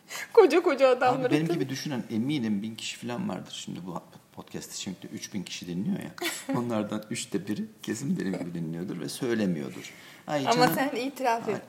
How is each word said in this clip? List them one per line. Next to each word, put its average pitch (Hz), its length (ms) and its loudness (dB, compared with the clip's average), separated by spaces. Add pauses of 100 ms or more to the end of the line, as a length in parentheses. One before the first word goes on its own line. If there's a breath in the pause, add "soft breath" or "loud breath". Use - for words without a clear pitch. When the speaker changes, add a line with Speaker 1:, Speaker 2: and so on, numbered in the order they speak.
(320 loud breath)
Speaker 1:
Koca 349 300 10
koca 269 260 6
Speaker 2:
Abi 247 80 6
Speaker 1:
adamlara 247 340 4
Speaker 2:
benim 156 160 4
Speaker 1:
tabii. 170 120 0
Speaker 2:
gibi 135 100 0
düşünen 135 420 -4
eminim 113 520 0
bin 113 120 -6
kişi - 240 -8
falan 113 300 -4
vardır. 92 240 -6 (120)
Şimdi 90 220 -10
bu 85 160 -8 (300)
podcast'i - 480 -12
şimdi - 320 -10
üç - 220 -12
bin 98 80 -4
kişi - 240 -10
dinliyor 92 360 -2
ya. - 80 -10 (240)
Speaker 1:
<laughs> 269 240 -4
Speaker 2:
Onlardan 107 520 -2
üçte 101 380 -6
biri 107 160 -4 (180)
kesin 135 380 -4
benim 92 180 -2
gibi 85 160 -8
dinliyordur 85 460 -6
ve 71 80 -6
söylemiyordur. 92 840 -2 (340 loud breath)
Ay 147 220 0
Speaker 1:
Ama 233 60 6
Speaker 2:
canım. 247 200 6
Speaker 1:
sen 285 220 0
itiraf 233 520 -2
et. 175 200 -2